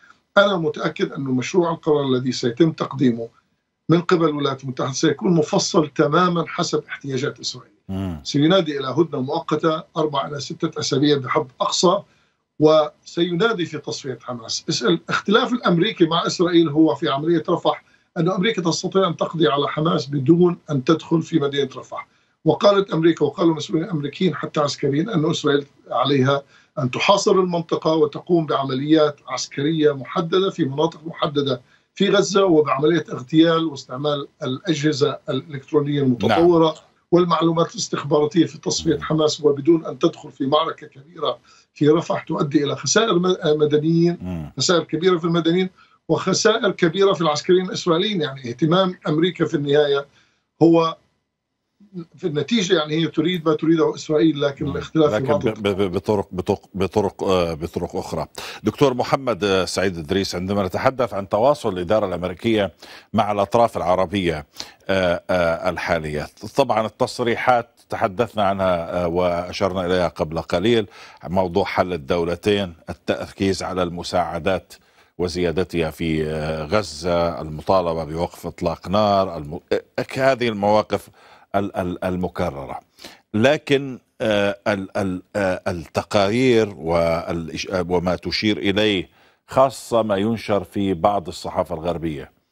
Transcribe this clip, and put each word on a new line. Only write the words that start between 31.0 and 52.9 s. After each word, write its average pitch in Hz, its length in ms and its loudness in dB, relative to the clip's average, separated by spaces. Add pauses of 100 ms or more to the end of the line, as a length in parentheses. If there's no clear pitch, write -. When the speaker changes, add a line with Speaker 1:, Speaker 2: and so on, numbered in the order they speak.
Speaker 1:
محددة 143 560 -4 (340)
في 196 140 2
غزة، 196 360 2
وبعملية 151 680 2
اغتيال 160 540 2
واستعمال 143 600 -6 (160)
الأجهزة 143 760 0 (100)
الإلكترونية 143 720 -2
المتطورة 143 640 4
Speaker 2:
نعم. 156 100 0 (360)
Speaker 1:
والمعلومات 165 600 2
الاستخباراتية 151 720 0
في - 120 -6
تصفية - 380 -2
Speaker 2:
مم. 147 60 -6
Speaker 1:
حماس، 156 400 0
وبدون 147 440 2
أن 147 140 -10
تدخل 160 320 -2
في - 140 -6
معركة 151 420 0
كبيرة 147 520 -8 (340)
في 147 160 4
رفح 160 340 2
تؤدي 156 400 0
إلى 139 120 -4
خسائر 202 440 2
م-، 185 160 2 (100)
مدنيين، 156 760 2
Speaker 2:
مم. 90 360 -8
Speaker 1:
خسائر 160 260 2
كبيرة 175 340 0
في 165 80 -4
المدنيين 170 440 0 (400)
وخسائر 196 640 2
كبيرة 190 420 2
في 156 80 -2
العسكريين 175 440 2
الإسرائيليين. 185 560 -2
يعني 135 280 -6
اهتمام 180 580 0
أمريكا 165 380 0
في 151 80 -2
النهاية 143 520 2 (560)
هو 165 360 6 (1160)
في 185 120 -6
النتيجة 190 480 0
يعني 151 200 0